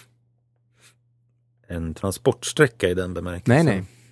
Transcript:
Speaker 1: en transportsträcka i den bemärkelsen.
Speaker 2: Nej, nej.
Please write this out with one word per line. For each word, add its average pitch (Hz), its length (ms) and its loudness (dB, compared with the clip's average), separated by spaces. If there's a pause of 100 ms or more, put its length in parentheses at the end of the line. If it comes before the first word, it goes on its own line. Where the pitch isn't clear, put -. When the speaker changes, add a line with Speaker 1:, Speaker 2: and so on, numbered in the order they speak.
(1700)
Speaker 1:
en 82 260 -6
transportsträcka - 920 0
i 90 60 0
den 90 200 -4
bemärkelsen. 90 520 2
Speaker 2:
Nej, 113 100 2
nej. 92 80 -6 (280)